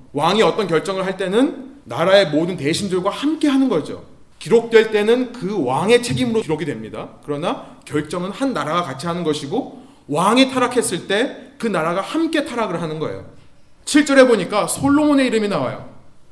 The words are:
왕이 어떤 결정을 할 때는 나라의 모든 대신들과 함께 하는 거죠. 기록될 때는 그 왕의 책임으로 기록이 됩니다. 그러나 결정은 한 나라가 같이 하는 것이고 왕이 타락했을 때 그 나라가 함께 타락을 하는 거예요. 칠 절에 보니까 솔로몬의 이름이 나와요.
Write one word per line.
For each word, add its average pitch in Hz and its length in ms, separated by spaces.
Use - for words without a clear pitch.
왕이 170 280
어떤 190 260
결정을 185 380
할 190 120
때는 202 680
나라의 175 460
모든 165 280
대신들과 180 520
함께 302 380
하는 269 220
거죠. 143 340
기록될 220 540
때는 226 420
그 180 320
왕의 175 360
책임으로 240 400
기록이 156 240
됩니다. 110 440
그러나 160 600
결정은 175 460
한 269 220
나라가 156 300
같이 135 240
하는 175 160
것이고 156 600
왕이 226 440
타락했을 240 560
때 214 420
그 233 80
나라가 175 320
함께 311 460
타락을 208 360
하는 156 180
거예요. 101 260
칠 294 220
절에 262 200
보니까 202 400
솔로몬의 277 640
이름이 214 220
나와요. 127 400